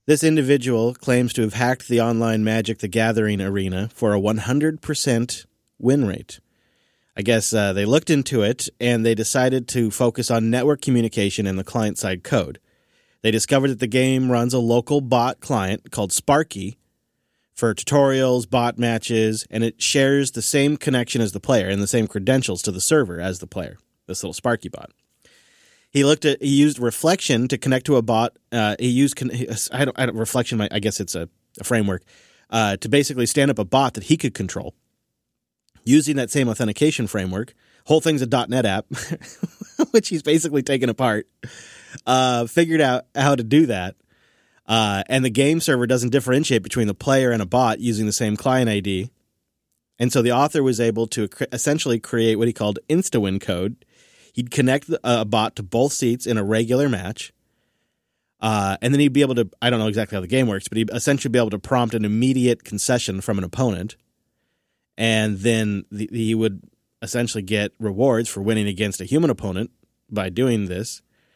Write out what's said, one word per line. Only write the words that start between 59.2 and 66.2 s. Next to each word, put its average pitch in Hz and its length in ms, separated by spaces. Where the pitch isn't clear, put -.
able 131 140
to, 113 140
I 120 80
don't 120 100
know 110 80
exactly 107 300
how - 20
the 92 80
game 127 200
works, 98 200
but 107 100
he'd 113 120
essentially 135 420
be 123 80
able 110 120
to 104 80
prompt 120 340
an 110 100
immediate 123 640
concession 104 560
from 104 160
an 92 80
opponent. 104 500
And 110 420
then 107 500
the, 104 220
he 110 240